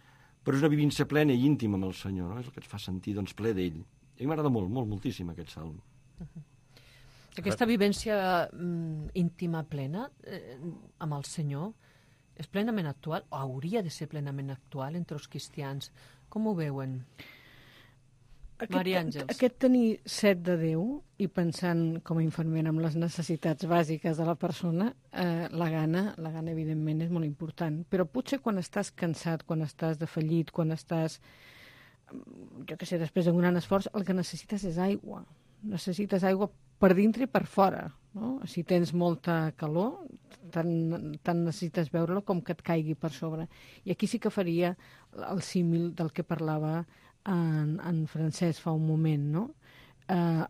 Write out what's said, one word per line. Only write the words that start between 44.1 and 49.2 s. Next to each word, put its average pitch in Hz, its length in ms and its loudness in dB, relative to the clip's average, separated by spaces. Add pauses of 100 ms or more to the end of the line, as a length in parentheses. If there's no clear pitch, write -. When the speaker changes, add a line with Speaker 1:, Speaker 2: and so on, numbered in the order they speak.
Speaker 3:
sí 226 120 -2
que 208 100 0
faria 175 420 2 (560)
el 185 120 -2
símil 170 540 2
del 160 180 -2
que 165 120 -4
parlava 156 560 0 (480)
en, 156 500 2
en 165 300 0
Francesc 160 560 0
fa 165 100 2
un 156 100 2
moment, 156 500 2